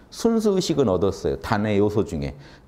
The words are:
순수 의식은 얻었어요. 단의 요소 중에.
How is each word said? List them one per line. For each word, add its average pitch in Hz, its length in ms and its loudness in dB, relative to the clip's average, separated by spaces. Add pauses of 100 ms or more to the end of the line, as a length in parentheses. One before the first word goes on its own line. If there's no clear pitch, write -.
순수 226 460 0
의식은 151 340 0
얻었어요. 90 500 0
단의 107 400 0
요소 104 240 2
중에. 71 320 -6 (320)